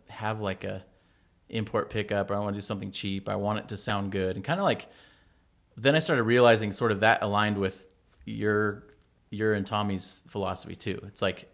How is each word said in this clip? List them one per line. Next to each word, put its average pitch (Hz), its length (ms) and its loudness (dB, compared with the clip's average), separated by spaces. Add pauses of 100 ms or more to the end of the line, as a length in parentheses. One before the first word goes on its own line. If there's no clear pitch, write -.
have, 110 320 -6
like, 95 240 -4
a 98 220 -8 (640)
import 110 400 -2
pickup, 101 420 -2
or 101 40 0
I 101 40 0
wanna 101 160 -2
do 101 60 -6
something 98 300 -6
cheap. 98 360 -4
I 101 80 -2
want 104 240 0
it - 100 -12
to 104 80 -6
sound 101 360 -2
good." 92 240 0
And 98 80 -10
kinda, 180 180 -2
like, 139 240 0 (880)
then 131 200 4
I 160 40 4
started 143 240 2
realizing 113 480 8
sort 113 200 0
of 98 100 0
that 110 220 6
aligned 104 340 2
with - 360 -4 (320)
your, 107 580 0 (480)
your 107 220 0
and 101 140 -2
Tommy's 101 600 -2
philosophy 92 480 -6
too. - 320 -6
It's - 140 -10
like, 95 320 -4